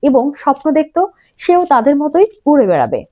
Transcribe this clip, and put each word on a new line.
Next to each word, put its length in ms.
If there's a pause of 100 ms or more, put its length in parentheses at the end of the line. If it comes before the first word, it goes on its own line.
এবং 340
স্বপ্ন 340
দেখত 340 (340)
সেও 260
তাদের 320
মতোই 300 (200)
উড়ে 200
বেড়াবে। 460